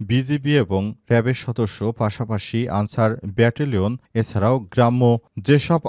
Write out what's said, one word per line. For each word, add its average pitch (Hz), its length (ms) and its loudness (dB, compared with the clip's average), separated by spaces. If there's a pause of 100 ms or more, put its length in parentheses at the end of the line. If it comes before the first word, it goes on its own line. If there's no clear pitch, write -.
বিজিবি 135 580 -2
এবং 95 240 0 (240)
র্যাবের 120 360 2
সদস্য, 113 360 -4 (140)
পাশাপাশি 107 640 -4 (100)
আনসার 104 420 0 (240)
ব্যাটালিয়ন, 117 580 2 (220)
এছাড়াও 110 420 0 (140)
গ্রাম্য 123 320 2 (420)
যেসব 147 440 2